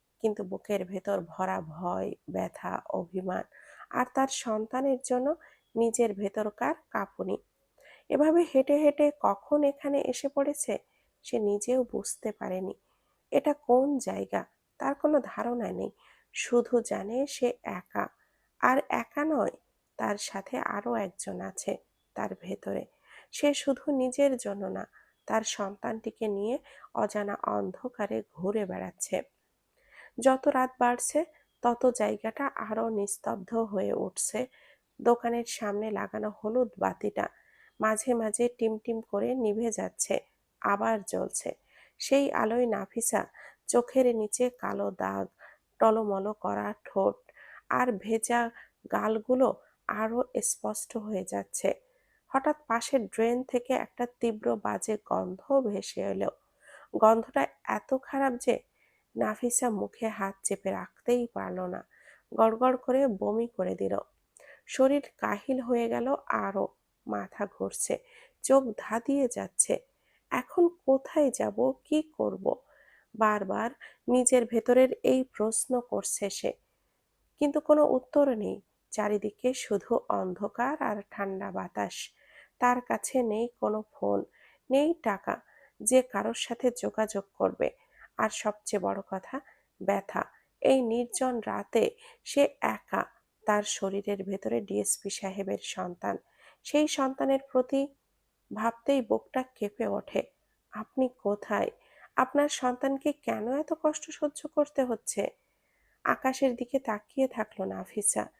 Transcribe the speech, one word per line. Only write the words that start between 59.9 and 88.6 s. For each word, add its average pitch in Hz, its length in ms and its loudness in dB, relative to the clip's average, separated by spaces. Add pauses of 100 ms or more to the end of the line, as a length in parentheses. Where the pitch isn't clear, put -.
হাত 202 260 -4 (100)
চেপে 190 260 -2
রাখতেই 233 560 -2
পারল 190 340 -6
না, 180 240 -8 (500)
গড়গড় 226 420 4
করে 262 300 2
বমি 214 400 0
করে 185 280 -4
দিল। 196 240 -2 (680)
শরীর 269 360 4 (160)
কাহিল 214 420 -2
হয়ে 233 280 0
গেল 240 280 0 (100)
আরও, 202 420 -2 (380)
মাথা 208 400 -6
ঘুরছে, - 520 -4 (440)
চোখ 269 220 4 (140)
ধাঁধিয়ে 247 540 0
যাচ্ছে। - 480 -2 (500)
এখন 339 380 2
কোথায় 269 640 2
যাব, 220 420 0 (120)
কি 302 180 0
করব? - 540 -2 (580)
বারবার 208 560 0 (380)
নিজের 247 380 6
ভেতরের 247 420 6 (140)
এই 262 220 4
প্রশ্ন 226 560 -2
করছে 208 500 -4
সে, - 220 -4 (840)
কিন্তু 294 220 2
কোনো 302 260 6
উত্তর 277 420 2
নেই। 202 320 -2 (300)
চারিদিকে 214 640 -2
শুধু - 540 0
অন্ধকার 208 720 -2
আর 208 280 -2
ঠান্ডা 196 400 -6
বাতাস। 190 600 -6 (460)
তার 247 220 2
কাছে 247 420 0
নেই 226 260 0 (120)
কোনো 214 220 0 (100)
ফোন, 202 320 0 (460)
নেই 294 240 4
টাকা 196 460 -4 (400)
যে 247 220 4
কারোর 220 320 -4
সাথে - 360 -2 (120)
যোগাযোগ 208 420 -2 (100)
করবে। - 360 0 (460)
আর 220 120 0
সবচেয়ে - 520 -4